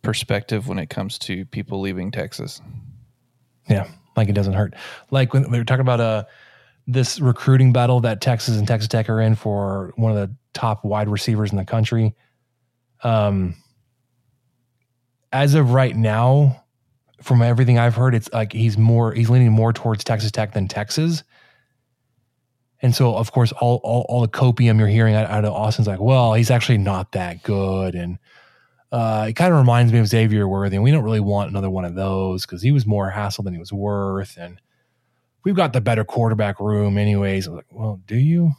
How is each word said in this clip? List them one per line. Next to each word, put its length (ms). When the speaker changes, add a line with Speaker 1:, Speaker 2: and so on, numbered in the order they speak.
Speaker 1:
perspective 640
when 100
it 120
comes 300
to 260
people 340
leaving 300
Texas. 500
Speaker 2:
Yeah, 200
like, 120
it 60
doesn't 200
hurt. 200
Like, 220
when 180
they 80
were 60
talking 160
about, 200
uh, 240
this 320
recruiting 520
battle 280
that 200
Texas 360
and 100
Texas 220
Tech 200
are 120
in 140
for 600
one 140
of 80
the 160
top 300
wide 240
receivers 420
in 60
the 80
country. 500
Um, 520
as 220
of 180
right 220
now, 680
from 200
everything 360
I've 180
heard, 180
it's 180
like 200
he's 260
more, 340
he's 160
leaning 220
more 220
towards 320
Texas 260
Tech 220
than 160
Texas. 560
And 140
so, 220
of 160
course, 200
all, 300
all, 260
all 120
the 80
copium 500
you're 80
hearing 280
out, 140
out 160
of 80
Austin's 360
like, 120
"Well, 340
he's 160
actually 280
not 340
that 300
good." 520
And, 240
uh, 380
it 40
kinda 220
reminds 360
me 60
of 80
Xavier 400
Worthy, 300
and 80
we 80
don't 100
really 180
want 300
another 180
one 160
of 120
those 500
'cause 160
he 80
was 160
more 240
hassle 340
than 100
he 40
was 140
worth. 640
And 220
we've 120
got 160
the 80
better 240
quarterback 560
room 380
anyways. 480
I 40
was 60
like, 160
"Well, 340
do 100
you?" 420